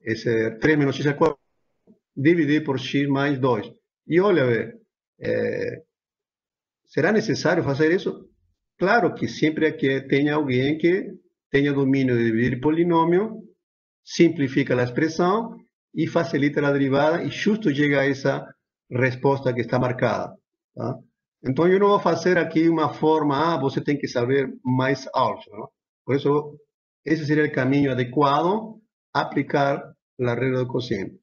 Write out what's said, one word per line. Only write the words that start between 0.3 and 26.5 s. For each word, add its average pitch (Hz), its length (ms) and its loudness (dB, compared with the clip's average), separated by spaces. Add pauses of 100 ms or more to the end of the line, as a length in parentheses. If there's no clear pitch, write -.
três 151 180 4
menos 139 180 0
x 135 120 -4
al 143 80 0
cuadrado, 165 240 0 (760)
dividir 151 480 2
por 131 160 -4
x 139 280 -2
mais 139 320 0
dois. 120 320 0 (360)
E 156 120 2
olha, 185 260 2
vê, 113 340 -2 (400)
eh, 107 640 -4 (1000)
será 160 260 0
necessário 170 520 0
fazer 139 280 2
isso? - 380 -4 (480)
Claro 180 360 2
que - 140 -6
sempre 156 460 0
que 135 280 0
tenha 143 340 0
alguém 139 420 0
que 180 360 0 (420)
tenha 143 160 2
domínio 135 460 2
de 117 80 2
dividir 117 340 0
polinômio, 170 840 0 (600)
simplifica 143 760 0
a 123 60 2
expressão 175 720 -2 (380)
e 160 120 -2
facilita 147 540 0
a 143 120 2
derivada 143 520 0
e 143 60 -4
justo 208 440 0
chega 143 280 0
a 139 80 2
essa 139 360 -2 (460)
resposta 127 640 0
que 120 80 -4
está 123 180 -2
marcada, 120 560 -2 (400)
tá? 120 240 -8 (480)
Então, 131 180 2
eu 185 140 4
não 202 80 4
vou 202 120 4
fazer 180 380 2
aqui 165 300 2
uma 160 260 0
forma, 156 600 2
ah, 156 40 -2
você 135 220 -2
tem 143 180 -2
que - 80 -6
saber 127 480 0 (100)
mais 131 500 0
álgebra, 113 460 -4
não? 117 100 -14 (340)
Por 123 140 -2
isso, 147 420 -2 (460)